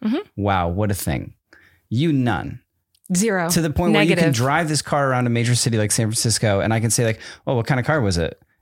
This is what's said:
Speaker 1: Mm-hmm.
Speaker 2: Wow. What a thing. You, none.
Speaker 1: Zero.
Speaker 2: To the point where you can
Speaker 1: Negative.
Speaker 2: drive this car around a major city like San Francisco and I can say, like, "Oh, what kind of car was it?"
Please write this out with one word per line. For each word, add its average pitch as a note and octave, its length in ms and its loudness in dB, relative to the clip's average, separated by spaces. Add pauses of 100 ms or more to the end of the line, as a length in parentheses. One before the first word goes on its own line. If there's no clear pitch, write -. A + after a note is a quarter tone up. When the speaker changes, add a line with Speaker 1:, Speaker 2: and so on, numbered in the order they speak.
Speaker 1:
Mm-hmm. A#3 140 -2 (180)
Speaker 2:
Wow. G2 320 0
What G2+ 220 -2
a G2+ 40 0
thing. - 400 -6 (540)
You, D3 240 0
none. A#2 480 -2 (560)
Speaker 1:
Zero. F#3 340 0
Speaker 2:
To E3+ 100 0
the D#3+ 100 0
point F3 240 0
where G3+ 80 4
you D#3+ 60 2
can F3+ 80 2
Speaker 1:
Negative. E3 180 2
Speaker 2:
drive C#3 340 0
this D3+ 140 -2
car C#3+ 260 0
around B2 200 0
a - 20 0
major A#2 240 2
city A2+ 240 0
like G#2 140 0
San A2+ 160 0
Francisco G#2+ 520 0
and A2 140 2
I A2 60 0
can A2+ 100 0
say, A#2+ 140 0
like, A2 160 -2 (260)
"Oh, C#3 80 0
what A#2 100 0
kind C#3 140 0
of A#2+ 80 -2
car D#3 140 2
was F#2+ 180 0
it?" - 180 -2 (260)